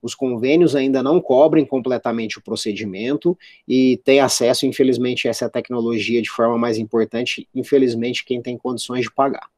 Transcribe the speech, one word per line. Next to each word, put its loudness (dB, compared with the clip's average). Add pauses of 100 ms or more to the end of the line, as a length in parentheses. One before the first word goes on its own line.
os -10
convênios 2
ainda 0
não 2
cobrem 4
completamente -4
o -20
procedimento -4 (280)
e 2
tem 6
acesso, 2
infelizmente, 0
a 0
essa -4
tecnologia -2
de -6
forma 0
mais 0
importante, -4
infelizmente, 0
quem -4
tem -10
condições -6
de -8
pagar. -2 (100)